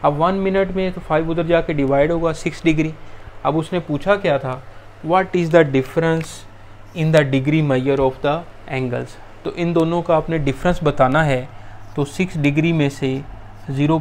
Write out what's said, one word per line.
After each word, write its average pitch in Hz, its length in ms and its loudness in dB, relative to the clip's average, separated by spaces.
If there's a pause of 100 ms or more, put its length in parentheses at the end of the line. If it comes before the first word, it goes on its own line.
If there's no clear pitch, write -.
अब 147 120 2
वन 175 200 2
मिनट 190 340 0
में 185 220 -2
तो 180 80 -10
फ़ाइव 160 300 0
उधर 165 160 0
जाके 165 280 2
डिवाइड 143 380 2
होगा 165 200 0
सिक्स 156 320 -6
डिग्री। 160 280 2 (520)
अब 156 120 2
उसने 160 240 -2
पूछा 160 360 0
क्या 170 220 0
था, 135 240 -6 (440)
"What 185 300 2
is 170 140 2
the 165 180 8
difference 160 640 0 (640)
in 160 180 2
the 151 140 8
degree 135 400 2
measure 135 320 2
of 131 240 2
the 147 100 2 (380)
angles?" 123 420 -4 (300)
तो - 80 -4
इन 170 200 -2
दोनों 165 300 2
का 165 140 2
आपने 160 240 0
difference 143 420 0
बताना 143 400 4
है, 135 260 0 (480)
तो 147 100 0
six 185 320 -4
degree 151 340 2
में 147 180 2
से 135 320 -4 (480)
zero 147 300 2